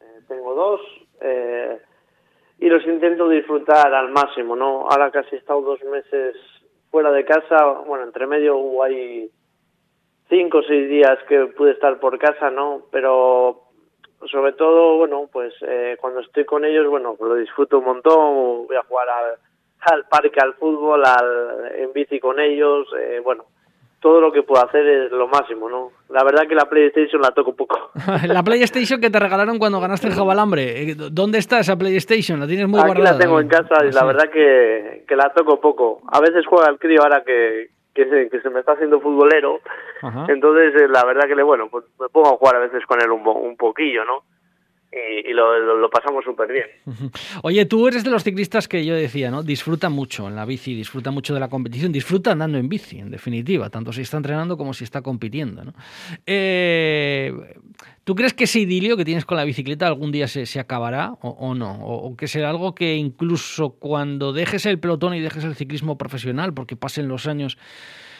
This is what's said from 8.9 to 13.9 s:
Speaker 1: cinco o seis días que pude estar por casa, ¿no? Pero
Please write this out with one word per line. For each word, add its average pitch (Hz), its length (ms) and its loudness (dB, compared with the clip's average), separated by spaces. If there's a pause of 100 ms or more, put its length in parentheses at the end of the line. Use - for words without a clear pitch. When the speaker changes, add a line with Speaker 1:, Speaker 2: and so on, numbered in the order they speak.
Speaker 1:
cinco 175 300 2
o 147 40 2
seis 143 260 0
días 139 300 4 (100)
que 139 180 2
pude 143 260 2
estar 135 260 0
por 131 200 -2
casa, 147 320 0
¿no? 139 320 -6 (100)
Pero 127 680 2 (680)